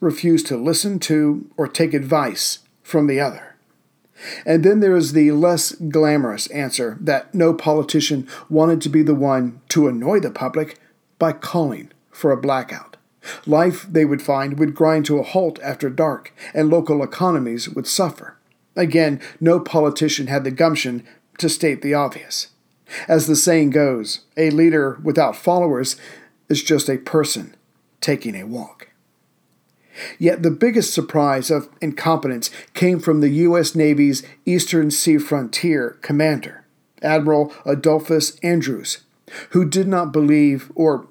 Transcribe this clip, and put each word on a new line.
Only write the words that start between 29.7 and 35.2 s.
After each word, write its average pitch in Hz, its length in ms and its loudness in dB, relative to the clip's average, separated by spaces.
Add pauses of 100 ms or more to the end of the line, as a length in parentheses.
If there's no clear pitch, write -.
Yet 170 240 2
the 170 80 2
biggest 220 440 0
surprise 143 560 -2
of - 180 -2 (140)
incompetence 147 680 -4 (220)
came 180 280 0
from 156 200 2
the 147 100 4
U 170 280 2
S 156 160 -2
Navy's 147 480 2 (240)
Eastern 170 440 0
Sea 151 280 2
Frontier 143 840 -4